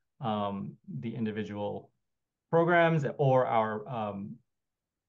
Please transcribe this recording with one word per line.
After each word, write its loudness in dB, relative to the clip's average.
um, -4
the -6
individual -6
programs 4
or 4
our, 0
um, -6